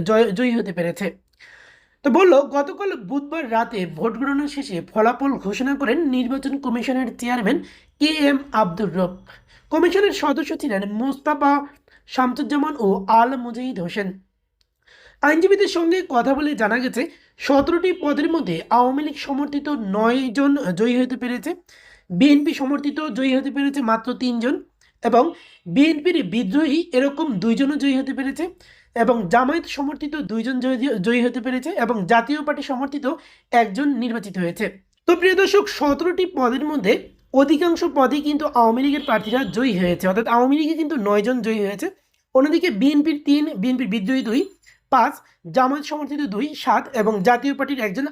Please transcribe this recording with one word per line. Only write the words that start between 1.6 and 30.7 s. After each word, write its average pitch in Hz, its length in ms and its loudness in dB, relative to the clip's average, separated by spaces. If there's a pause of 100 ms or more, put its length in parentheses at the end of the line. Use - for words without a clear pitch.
তো 285 60 2
বলল, 311 320 6
গতকাল 285 540 -2
বুধবার 277 560 -6
রাতে 226 340 -2
ভোট 170 320 -4
গণনা 277 300 -2
শেষে 269 340 -8 (120)
ফলাফল 240 380 2
ঘোষণা 240 440 -4
করেন 277 340 0
নির্বাচন 254 480 -2
কমিশনের 247 600 -2
চেয়ারম্যান 247 460 -2 (360)
কে 285 60 2
এম 294 320 2 (140)
আব্দুর 190 440 -2
রব। 180 220 -2 (520)
কমিশনের 349 420 2
সদস্য 294 460 -2
ছিলেন 202 340 -4
মোস্তাফা 285 760 -2 (400)
শামসুজ্জামান 277 720 -2
ও 196 280 0
আল 240 300 4
মুজাহিদ 240 420 -8
হোসেন। 185 400 -6 (1040)
আইনজীবীদের 370 460 4
সঙ্গে 339 420 0
কথা 262 240 2
বলে 294 220 -2
জানা 220 220 0
গেছে, 247 340 -4 (260)
সতেরোটি 330 560 2
পদের 294 380 -2
মধ্যে 185 380 -2
আওয়ামী 254 340 2
লীগ 302 120 -6
সমর্থিত 285 540 -6
নয় 233 600 0
জন 277 260 2 (200)
জয়ী 240 260 2
হতে 254 160 -2
পেরেছে, 247 380 -6 (540)
বিএনপি 285 440 4
সমর্থিত 285 480 -4
জয়ী 262 340 -2
হতে 269 160 -2
পেরেছে 277 300 -2
মাত্র 226 320 0
তিনজন 247 500 -2 (400)
এবং 240 280 4 (340)
বিএনপির 294 580 2
বিদ্রোহী 254 600 0 (100)
এরকম 277 400 0
দুইজনও 226 420 0
জয়ী 269 240 0
হতে 269 140 -4
পেরেছে 277 360 -6 (460)
এবং 226 340 2
জামায়াত 262 360 2
সমর্থিত 294 500 -6
দুইজন 226 440 -4
জয়ী, 254 180 0 (240)